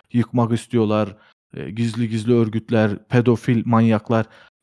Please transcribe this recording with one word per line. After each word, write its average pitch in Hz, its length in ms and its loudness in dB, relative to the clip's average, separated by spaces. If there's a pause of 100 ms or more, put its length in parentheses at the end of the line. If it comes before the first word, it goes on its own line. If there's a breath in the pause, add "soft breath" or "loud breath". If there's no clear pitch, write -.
(120)
yıkmak 117 400 0
istiyorlar. 107 640 -2 (400 soft breath)
E, 73 140 -12
gizli 117 380 -4
gizli 113 260 -2
örgütler, 110 560 0 (180)
pedofil 120 580 2
manyaklar 113 600 2 (360 soft breath)